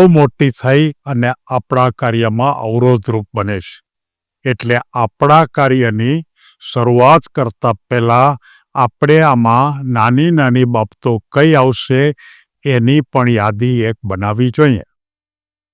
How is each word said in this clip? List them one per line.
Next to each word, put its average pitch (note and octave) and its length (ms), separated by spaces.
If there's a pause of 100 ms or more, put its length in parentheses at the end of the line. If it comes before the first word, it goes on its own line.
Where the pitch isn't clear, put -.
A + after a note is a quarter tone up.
મોટી D3 420
થઈ C#3 320 (220)
અને B2 240
આપણા B2+ 640
કાર્યમાં A#2 640
અવરોધરૂપ A2+ 720
બને G#2 280
છે. - 160 (720)
એટલે A#2+ 320 (180)
આપણા C#3+ 540
કાર્યની B2+ 680 (480)
શરૂઆત B2 680
કરતા A#2+ 440 (100)
પહેલા A#2+ 460 (460)
આપણે C#3+ 480
આમાં C3+ 680
નાની B2 400
નાની B2+ 380
બાબતો A#2 420 (180)
કઈ D3+ 260
આવશે C3 460 (600)
એની C3 380
પણ B2 300
યાદી A2 520
એક A2+ 200
બનાવવી G#2 480
જોઈએ. C3+ 340 (880)